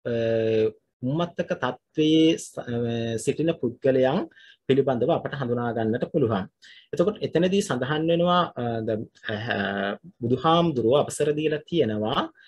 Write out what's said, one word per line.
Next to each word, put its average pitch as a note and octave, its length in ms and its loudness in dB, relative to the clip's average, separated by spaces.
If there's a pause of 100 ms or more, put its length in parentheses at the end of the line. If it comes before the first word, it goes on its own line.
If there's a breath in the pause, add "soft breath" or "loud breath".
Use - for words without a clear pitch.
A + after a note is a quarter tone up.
අ, A#2+ 120 -4 (840)
උම්මත්තක E3 560 -4
තත්ත්වයේ D#3 840 2
ස-, - 200 -16
අ, B2+ 60 -8 (540)
සිටින D3 360 -2
පුද්ගලයන් C3 720 0 (400 loud breath)
පිළිබඳව C3 500 2
අපට C#3+ 240 -4
හඳුනා A#2+ 340 -2
ගන්නට A2+ 380 -2
පුළුවන්. A2 380 0 (420 loud breath)
එතකොට G3 320 0
එතනදී F3+ 400 2
සඳහන් D3+ 480 -2
වෙනවා, F3 320 2 (100)
අ, B2 120 -8 (180)
ද-, A2 240 -4 (180)
අ, A2 120 -4 (800)
බුදුහාමුදුරුව C3+ 800 2
අවසර D3 360 0
දීලා D3+ 280 -2
තියෙනවා A#2 600 0 (260 soft breath)